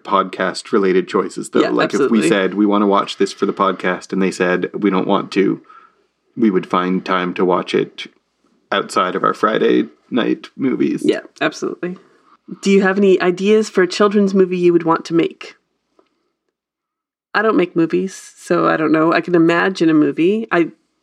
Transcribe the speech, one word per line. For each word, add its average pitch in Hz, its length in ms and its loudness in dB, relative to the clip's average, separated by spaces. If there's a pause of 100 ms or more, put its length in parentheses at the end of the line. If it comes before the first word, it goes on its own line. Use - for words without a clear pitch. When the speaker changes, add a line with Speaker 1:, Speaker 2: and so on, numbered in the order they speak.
Speaker 1:
podcast-related 92 1040 -2
choices, - 440 -4
though. 117 100 0
Speaker 2:
Yeah, 113 100 0
Speaker 1:
Like, 120 140 0 (100)
Speaker 2:
absolutely. 120 240 2
Speaker 1:
if 104 60 0
we - 40 2
said, 95 260 0
"We 104 120 2
wanna 101 220 2
watch 98 300 0
this 98 140 -2
for - 140 -4
the 98 80 0
podcast," 92 580 -4
and 95 80 -2
they 95 120 0
said, 90 420 -2
"We 101 160 0
don't 92 160 0
want 98 260 -2
to," 104 300 0 (720)
we 113 140 2
would 90 160 0
find 92 400 -2
time 90 280 -2
to 98 100 -2
watch 90 320 0
it - 320 -6 (640)
outside 98 420 -2
of 95 80 -4
our - 120 0
Friday 113 540 0 (220)
night 120 460 -2
movies. 135 480 -2
Speaker 2:
Yeah, - 160 0 (200)
absolutely. 175 560 -6 (680)
Do 190 80 0
you 196 100 6
have 190 160 0
any 196 240 4
ideas 196 480 0
for - 140 2
a 175 40 2
children's 202 460 2
movie 185 240 2
you 175 160 4
would 165 120 2
want 160 220 0
to 165 80 -4
make? - 400 -2 (1800)
I 202 80 0
don't 214 160 2
make 180 180 0
movies, 175 380 0
so - 520 -4
I 165 120 2
don't 156 120 0
know. 160 220 2
I 170 80 2
can 175 140 -2
imagine 170 560 2
a 156 40 4
movie. 160 560 0
I 170 200 0 (320)